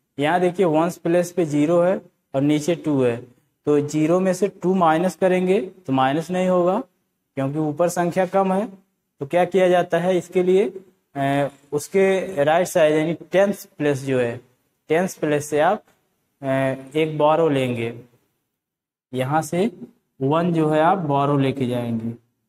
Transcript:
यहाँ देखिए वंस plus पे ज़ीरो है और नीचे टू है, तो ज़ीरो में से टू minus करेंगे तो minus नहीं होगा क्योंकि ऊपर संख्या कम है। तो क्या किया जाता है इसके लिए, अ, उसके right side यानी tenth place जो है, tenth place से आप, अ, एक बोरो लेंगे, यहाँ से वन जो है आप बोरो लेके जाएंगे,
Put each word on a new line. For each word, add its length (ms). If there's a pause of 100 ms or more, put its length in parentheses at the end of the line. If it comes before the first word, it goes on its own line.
(200)
यहाँ 200
देखिए 260
वंस 320
plus 340
पे 140
ज़ीरो 360
है 200 (340)
और 60
नीचे 340
टू 280
है, 140 (480)
तो 140
ज़ीरो 400
में 140
से 140
टू 260
minus 420
करेंगे 460
तो 320
minus 380
नहीं 180
होगा 300 (560)
क्योंकि 240
ऊपर 300
संख्या 360
कम 280
है। 380 (280)
तो 80
क्या 180
किया 240
जाता 280
है 200
इसके 260
लिए, 300 (420)
अ, 340 (220)
उसके 720
right 240
side 280
यानी 180
tenth 400 (240)
place 260
जो 160
है, 220 (460)
tenth 200 (120)
place 300
से 100
आप, 240 (580)
अ, 40 (500)
एक 220
बोरो 320
लेंगे, 520 (1120)
यहाँ 280
से 300 (500)
वन 320
जो 160
है 120
आप 160
बोरो 400
लेके 300
जाएंगे, 480 (340)